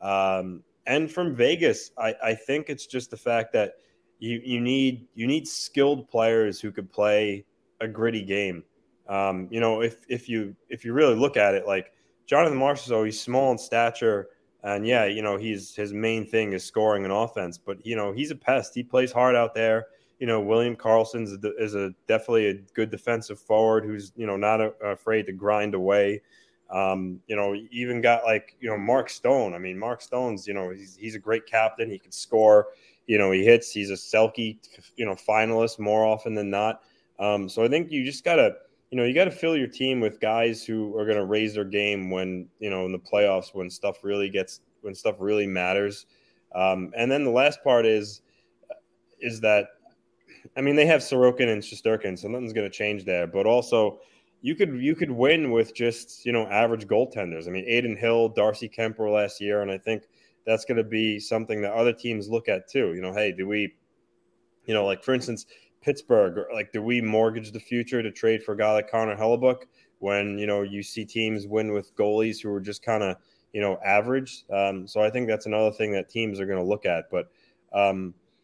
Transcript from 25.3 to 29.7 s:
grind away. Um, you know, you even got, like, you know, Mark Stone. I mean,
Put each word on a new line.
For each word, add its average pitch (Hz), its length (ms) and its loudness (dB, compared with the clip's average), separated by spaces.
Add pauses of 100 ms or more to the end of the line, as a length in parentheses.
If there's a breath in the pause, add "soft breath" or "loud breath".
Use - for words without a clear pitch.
grind 104 420 0
away. 101 480 2 (460)
Um, 95 600 -2
you 110 80 -2
know, 101 160 0
you 107 180 -8
even 120 300 -4
got, 117 240 4
like, 110 340 0
you 120 100 -8
know, 107 100 -2
Mark 117 300 0
Stone. 120 460 0
I 85 40 -10
mean, 92 200 -10